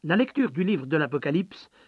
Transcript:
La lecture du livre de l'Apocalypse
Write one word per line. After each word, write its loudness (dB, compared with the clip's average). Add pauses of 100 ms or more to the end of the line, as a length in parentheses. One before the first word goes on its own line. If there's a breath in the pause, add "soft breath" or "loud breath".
La 2
lecture 2
du -2
livre 0
de -2
l'Apocalypse -2 (180 soft breath)